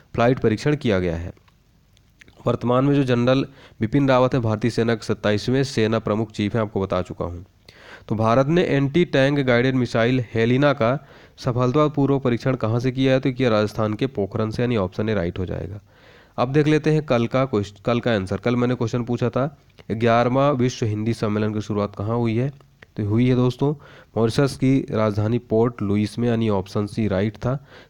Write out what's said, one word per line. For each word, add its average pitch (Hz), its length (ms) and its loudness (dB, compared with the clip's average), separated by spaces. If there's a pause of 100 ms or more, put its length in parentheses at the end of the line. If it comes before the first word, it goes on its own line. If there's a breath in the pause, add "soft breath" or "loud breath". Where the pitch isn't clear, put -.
(140 loud breath)
फ्लाइट 123 240 2
परीक्षण 117 380 0
किया 110 220 0
गया 87 180 -2
है। 87 160 -10 (1120)
वर्तमान 120 380 2
में 143 100 2
जो 139 100 2
जनरल 127 420 2 (340 loud breath)
बिपिन 139 280 2
रावत 127 260 4
हैं, 131 80 0
भारतीय 110 280 0
सेना 117 240 0
के 107 120 -12
सत्ताईसवें 107 580 0
सेना 113 340 0
प्रमुख 104 320 -2
चीफ 104 240 -2
हैं, 117 80 0
आपको 101 180 -4
बता 92 220 -2
चुका 87 220 -8
हूँ। 87 200 -10 (640 loud breath)
तो 117 60 -2
भारत 113 320 2
ने 170 160 2
एंटी 139 420 2
टैंक 143 340 2
गाइडेड 127 360 2
मिसाइल 123 500 0 (100)
हेलिना 127 380 2
का 127 340 -2 (320 loud breath)
सफलतापूर्वक 135 840 0
परीक्षण 127 320 0
कहाँ 113 260 -2
से 127 120 -2
किया 131 200 2
है? 131 80 2
तो 135 120 -2
किया 123 180 0
राजस्थान 107 440 0
के 131 120 -4
पोखरण 110 440 -4
से, 113 120 -4
यानी 123 140 0
ऑप्शन 104 320 -2
ए 110 60 0
राइट 87 240 -4
हो 90 80 -4
जाएगा। 87 340 -8 (560 soft breath)
अब 127 160 -2
देख 147 140 4
लेते 156 240 2
हैं 151 160 0
कल 117 200 2
का 131 180 0
क्वेश्चन, 107 420 -4
कल 120 140 0
का 117 120 0
आंसर। 98 240 -2
कल 120 200 0
मैंने 123 180 0
क्वेश्चन 120 300 -4
पूछा 120 260 -2
था, 131 280 -4 (320 soft breath)
ग्यारहवाँ 120 640 2
विश्व 123 340 -2
हिंदी 107 280 -2
सम्मेलन 107 400 -2
की 107 60 -4
शुरुआत 104 360 -4
कहाँ 110 200 -4
हुई 117 200 0
है? 131 360 -6 (240)
तो 110 80 -4
हुई 110 240 2
है 127 60 4
दोस्तों 127 400 0 (420 loud breath)
मॉरिशस 117 400 0
की 131 340 2
राजधानी 107 480 0
पोर्ट 117 440 0
लुइस 104 360 -2
में, 120 100 0
यानी 113 200 0
ऑप्शन 104 380 -2
सी 104 220 -4
राइट 98 280 -2
था। 131 300 -4 (240 loud breath)